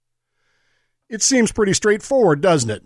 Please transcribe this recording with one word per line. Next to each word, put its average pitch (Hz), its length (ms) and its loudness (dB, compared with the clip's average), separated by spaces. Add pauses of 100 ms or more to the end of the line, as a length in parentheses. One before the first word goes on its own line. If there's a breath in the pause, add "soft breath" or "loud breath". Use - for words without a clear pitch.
(1080)
It 220 140 -8
seems 247 300 2
pretty 202 220 0
straightforward, 208 640 0
doesn't 151 300 0
it? 107 160 -10